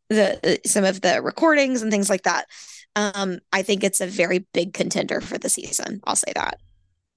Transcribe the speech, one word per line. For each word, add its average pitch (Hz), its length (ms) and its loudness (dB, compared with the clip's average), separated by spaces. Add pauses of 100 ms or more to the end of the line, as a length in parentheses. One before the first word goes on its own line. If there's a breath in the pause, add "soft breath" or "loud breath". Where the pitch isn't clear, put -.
the, 214 340 2
uh, 175 220 2
some 196 200 2
of 196 160 0
the 160 200 2
recordings 277 600 2
and 220 100 -2
things 202 180 2
like 190 140 0
that, 175 220 0 (500 loud breath)
um, 196 440 -2 (120)
I 190 120 0
think 196 200 0
it's 196 160 2
a 185 80 -2
very 180 460 0
big 180 200 -2
contender - 460 -2
for - 180 -8
the - 120 -4
season. - 560 -4
I'll - 100 -2
say - 200 0
that. - 240 -4 (580)